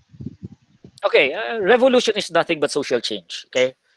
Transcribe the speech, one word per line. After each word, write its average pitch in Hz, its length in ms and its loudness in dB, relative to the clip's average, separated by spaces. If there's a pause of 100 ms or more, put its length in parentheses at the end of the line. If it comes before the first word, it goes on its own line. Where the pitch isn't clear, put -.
(1040)
Okay, 160 320 2
uh, 226 240 -6
revolution 233 560 4
is 202 160 -6
nothing 165 300 0
but 147 100 0
social 131 300 -2
change, - 500 -10
okay? 131 240 0 (220)